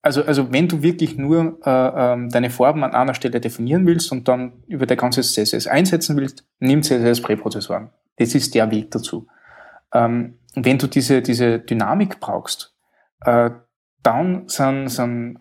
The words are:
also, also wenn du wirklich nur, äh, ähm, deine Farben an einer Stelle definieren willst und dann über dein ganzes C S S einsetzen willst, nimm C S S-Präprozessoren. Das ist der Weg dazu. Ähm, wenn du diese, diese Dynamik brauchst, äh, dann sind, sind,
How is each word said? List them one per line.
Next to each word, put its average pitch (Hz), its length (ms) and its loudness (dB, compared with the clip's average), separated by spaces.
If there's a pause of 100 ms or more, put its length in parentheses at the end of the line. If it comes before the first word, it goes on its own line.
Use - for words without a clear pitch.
also, 143 220 0
also 139 280 0
wenn 156 160 2
du 165 140 -2
wirklich 165 340 0
nur, 160 480 0
äh, 127 500 0
ähm, 120 160 -6
deine 120 200 0
Farben 143 340 2
an 131 100 -4
einer 131 200 0
Stelle 120 260 -4
definieren 123 460 0
willst 170 260 2
und 127 160 -4
dann 127 380 -2
über 131 220 -2
dein 127 100 2
ganzes 123 360 -2
C 107 80 0
S 107 120 0
S - 140 -4
einsetzen 165 500 0
willst, 135 300 -6 (120)
nimm 135 220 4
C 147 140 2
S 120 80 0
S-Präprozessoren. 110 880 -2 (260)
Das 120 180 0
ist - 220 0
der 110 160 4
Weg 107 180 -2
dazu. - 380 -8 (680)
Ähm, 120 460 0 (160)
wenn 127 240 2
du - 80 0
diese, 127 340 2
diese 120 380 2
Dynamik 127 600 -2
brauchst, - 540 -8 (520)
äh, 120 260 4 (500)
dann 175 460 0
sind, 135 400 -2
sind, 120 540 -6